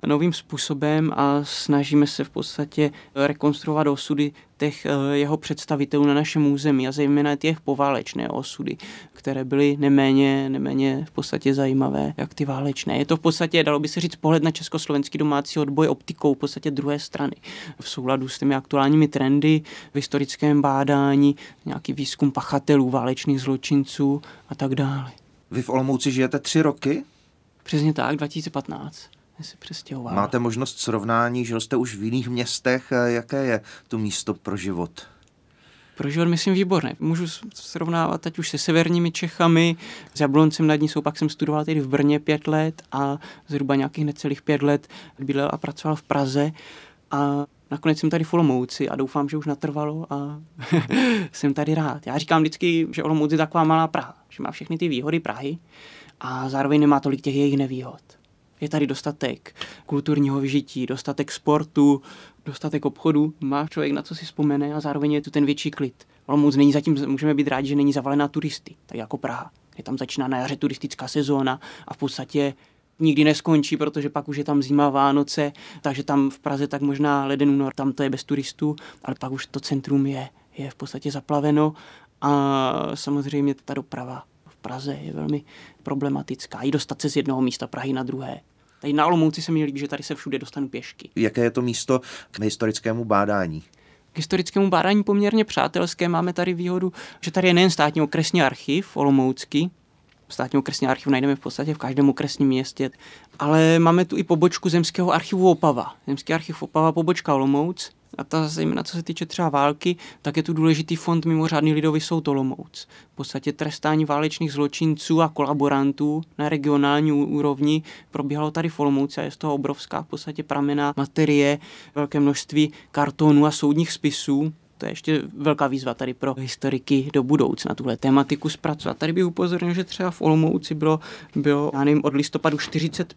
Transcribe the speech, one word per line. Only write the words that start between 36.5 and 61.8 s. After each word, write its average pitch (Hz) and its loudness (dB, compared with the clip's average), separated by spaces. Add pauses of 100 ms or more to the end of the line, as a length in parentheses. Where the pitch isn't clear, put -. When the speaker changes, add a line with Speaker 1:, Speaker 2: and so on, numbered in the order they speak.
Speaker 1:
výborné. 180 0
Můžu 165 -2
s-, - -12 (120)
srovnávat 165 -4
ať 165 -6
už 160 -6
se 151 -4
severními 170 2
Čechami, 165 4 (380)
s - -6
Jabloncem 151 4
nad 151 4
Nisou, 151 0
pak 156 -4
jsem 156 0
studoval 151 -2
tedy 156 0
v 135 -2
Brně 143 2
pět 151 -2
let 156 0 (100)
a 139 -2 (300)
zhruba 139 -2
nějakých 139 0
necelých 143 -4
pět 147 0
let 143 2 (320)
bydlel 139 -2
a 160 -4
pracoval 151 -4
v 151 -8
Praze 143 0 (600)
a 143 0 (260)
nakonec 156 0
jsem 156 0
tady 160 0
v 156 -2
Olomouci 135 2
a - -4
doufám, 139 -2
že 156 -4
už 147 -6
natrvalo 151 -4
a 143 -8 (440)
<laughs> 226 0
jsem 143 0
tady 151 0
rád. 147 -4
Já 131 -4
říkám 160 2
vždycky, 165 0
že 156 -6
Olomouc 151 2
je 160 4
taková 156 2
malá 160 4
Praha, - -8 (120)
že - -12
má - -6
všechny 165 -8
ty 175 -2
výhody 147 -2
Prahy 139 -6 (640)
a 131 -6
zároveň 139 4
nemá 147 6
tolik 139 -2
těch 139 -4
jejich 139 2
nevýhod. 127 -6 (440)
Je 151 -4
tady 151 0
dostatek 139 -8 (300)
kulturního 143 0
vyžití, 139 -2
dostatek 139 -6
sportu, 147 4 (440)